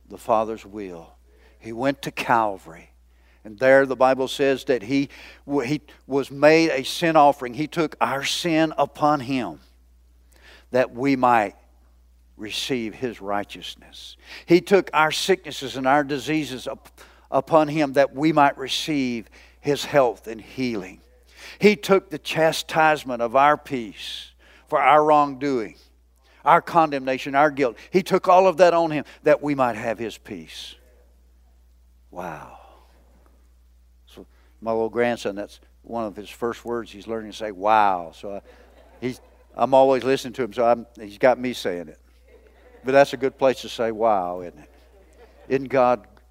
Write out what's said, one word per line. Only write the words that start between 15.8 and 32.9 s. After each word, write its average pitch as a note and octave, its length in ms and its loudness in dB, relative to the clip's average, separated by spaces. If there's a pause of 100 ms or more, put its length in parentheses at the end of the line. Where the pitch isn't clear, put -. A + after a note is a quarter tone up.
our C#3+ 160 4
diseases C3+ 640 -6
up, - 340 -14 (300)
upon D#3 360 2
him D3 260 -2
that C3+ 200 4
we D3+ 180 0
might C#3+ 280 4
receive B2+ 680 -4 (320)
his C#3+ 260 -4
health B2 420 0
and A2+ 120 -12
healing. G#2 640 -8 (580)
He G#3 160 6
took G3 340 0
the D3+ 100 -10
chastisement D#3 1040 0
of A#2 140 -2
our C#3+ 220 4
peace - 720 -12 (360)
for D3+ 120 -2
our C#3+ 240 6
wrongdoing, C#3+ 720 0 (720)
our D#3+ 160 6
condemnation, C#3 760 -2
our D3 160 4
guilt. C3+ 260 -2 (140)
He F#3 120 0
took F#3+ 240 -2
all F#3 200 6
of E3 100 2
that F3 160 6
on E3 180 0
him D3 140 -6 (180)
that D3+ 180 4
we D3 120 -4
might B2 220 0
have A2 240 -6
his A2 180 -8
peace. - 580 -16 (1300)
Wow. E2 480 -14 (1500)